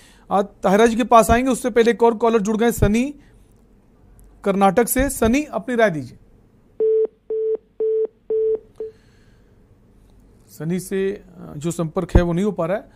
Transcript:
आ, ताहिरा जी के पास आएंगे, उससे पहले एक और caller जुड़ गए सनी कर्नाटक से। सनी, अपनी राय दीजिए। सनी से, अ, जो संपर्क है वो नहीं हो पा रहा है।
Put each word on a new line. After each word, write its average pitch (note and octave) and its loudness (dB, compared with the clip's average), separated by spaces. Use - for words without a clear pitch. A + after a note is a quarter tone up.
आ, F#3+ 2
ताहिरा G3+ 2
जी A3+ 0
के A#3+ 0
पास A3+ 6
आएंगे, B3 2
उससे B3+ -2
पहले A3+ 2
एक A3 0
और A#3 4
caller A3+ 0
जुड़ G#3+ -2
गए A#3 0
सनी A#3 0
कर्नाटक G3 2
से। C4+ 0
सनी, B3 0
अपनी B3 -8
राय A3 2
दीजिए। C#3+ -10
सनी E3+ -6
से, F#3+ -4
अ, - -18
जो D3+ -6
संपर्क E3+ -6
है F3+ 6
वो F3 -2
नहीं F3 -2
हो G#3+ -2
पा E3+ -4
रहा F3+ -2
है। C4+ -8